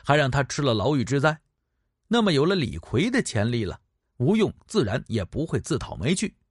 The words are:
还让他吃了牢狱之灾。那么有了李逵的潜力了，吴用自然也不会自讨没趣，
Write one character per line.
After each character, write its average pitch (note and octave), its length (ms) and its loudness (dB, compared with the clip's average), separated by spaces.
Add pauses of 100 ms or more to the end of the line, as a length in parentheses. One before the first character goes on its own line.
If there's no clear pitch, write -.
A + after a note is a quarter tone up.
还 C#3+ 120 2
让 C#3+ 140 4
他 C#3 140 2
吃 - 180 -4
了 C3+ 120 2
牢 A2 220 2
狱 C3 80 0
之 C3+ 160 0
灾。 D#3 180 2 (720)
那 A#3 140 2
么 G3+ 100 2
有 C#3+ 140 4
了 F#3+ 100 2
李 G#2+ 220 -2
逵 C#3+ 320 -2
的 B3 120 0
潜 A2 300 -2
力 A#2 140 -4
了， - 160 -10 (360)
吴 D3+ 180 2
用 G#3+ 180 2 (140)
自 F#3+ 180 0
然 A#2+ 220 -4
也 G#2+ 180 -2
不 D3 200 -6
会 C3 140 -4
自 - 180 -4
讨 - 200 -8
没 C3+ 180 0
趣， - 180 -4 (160)